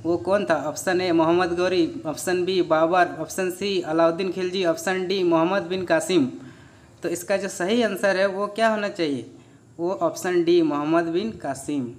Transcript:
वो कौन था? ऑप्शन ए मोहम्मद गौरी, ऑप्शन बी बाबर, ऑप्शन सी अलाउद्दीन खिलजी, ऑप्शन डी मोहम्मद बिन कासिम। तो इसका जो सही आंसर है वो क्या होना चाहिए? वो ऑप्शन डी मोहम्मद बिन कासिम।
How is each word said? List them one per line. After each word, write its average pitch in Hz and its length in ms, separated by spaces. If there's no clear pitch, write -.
वो 170 160
कौन 190 260
था? 170 180
ऑप्शन 180 380
ए 185 120
मोहम्मद 170 440
गौरी, 180 480
ऑप्शन 175 400
बी 185 180
बाबर, 165 560
ऑप्शन 180 320
सी 196 320
अलाउद्दीन 165 480
खिलजी, 185 340
ऑप्शन 185 420
डी 190 180
मोहम्मद 170 380
बिन 180 220
कासिम। 160 460
तो 170 60
इसका 175 280
जो 190 120
सही 196 340
आंसर 196 340
है 190 100
वो 196 220
क्या 220 200
होना 208 200
चाहिए? 143 400
वो 175 140
ऑप्शन 180 500
डी 170 200
मोहम्मद 156 440
बिन 190 260
कासिम। 135 640